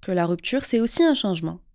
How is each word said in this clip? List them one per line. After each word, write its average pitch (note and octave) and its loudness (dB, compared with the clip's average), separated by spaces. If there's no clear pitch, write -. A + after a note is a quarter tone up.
Que - -6
la F3 2
rupture, F3 -2
c'est A#3 0
aussi A#3 2
un D#4+ 6
changement, E3 -4